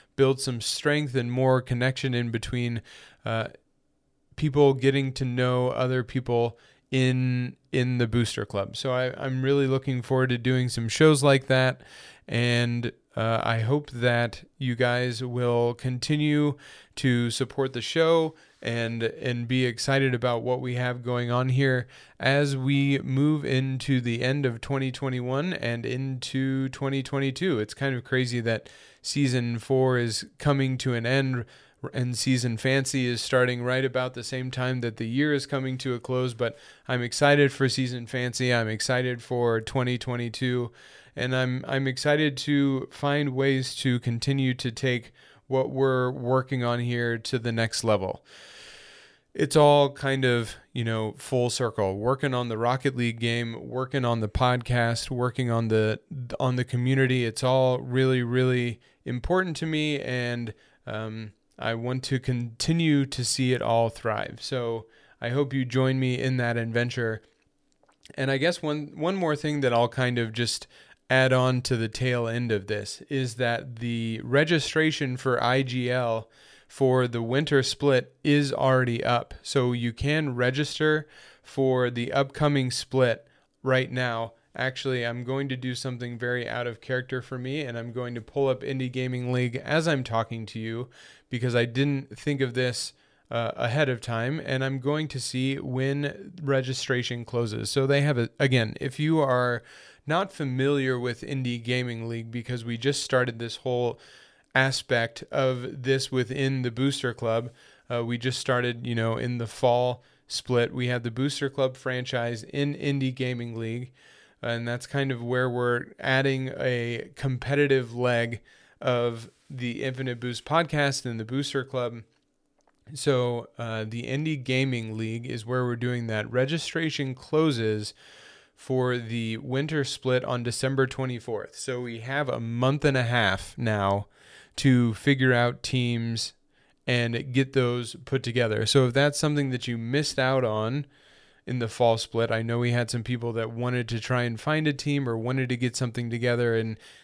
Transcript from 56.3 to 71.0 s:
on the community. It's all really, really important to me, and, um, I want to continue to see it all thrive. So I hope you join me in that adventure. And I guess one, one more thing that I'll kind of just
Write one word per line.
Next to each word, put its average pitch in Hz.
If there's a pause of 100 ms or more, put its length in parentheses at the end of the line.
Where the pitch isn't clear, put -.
on 127
the 123
community. 127
It's 113
all 131
really, 131
really 123 (240)
important 165
to 165
me, 151
and, 120 (320)
um, 110 (260)
I 113
want 123
to 135
continue 135
to 131
see 127
it 123
all 113
thrive. 110
So 117 (340)
I 120
hope 131
you 135
join 131
me 127
in 131
that 120
adventure. 117 (920)
And 135
I 135
guess 170
one, 151
one 165
more 165
thing 147
that 127
I'll 117
kind 123
of 113
just 113 (420)